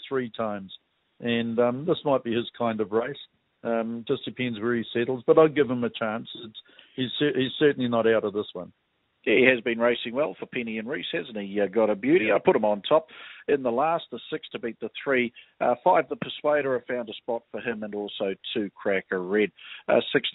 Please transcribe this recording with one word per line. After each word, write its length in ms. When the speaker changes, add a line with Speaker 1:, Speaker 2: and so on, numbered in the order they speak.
Speaker 1:
three 260
times. 380
And, 380
um, 280
this 180
might 200
be 100
his 220
kind 240
of 120
race. 240
Um, 440
just 180
depends 360
where 140
he 100
settles, 320
but 120
I'll 100
give 200
him 160
a 60
chance. 380
It's, 140
he's 240
cer-, 180
he's 220
certainly 300
not 180
out 180
of 80
this 200
one. 200
Speaker 2:
Yeah, 140
he 140
has 80
been 200
racing 340
well 240
for 80
Penny 320
and 100
Reese, 240
hasn't 240
he? 240
Uh, 60
Got 240
a 60
beauty. 300
Speaker 1:
Yeah. 100
Speaker 2:
I 20
put 160
him 100
on 240
top 200
in 160
the 80
last, 400
the 80
six 220
to 80
beat 180
the 100
three. 300
Uh, 220
five, 260
the 80
Persuader, 600
I 160
found 160
a 60
spot 360
for 100
him, 220
and 100
also 420
two, 220
Cracker 440
Red. 300
Uh, 100
six, 220